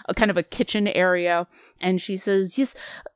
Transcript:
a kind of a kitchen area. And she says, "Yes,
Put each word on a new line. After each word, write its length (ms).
a 60
kind 180
of 60
a 60
kitchen 440
area. 580
And 180
she 160
says, 420
"Yes, 200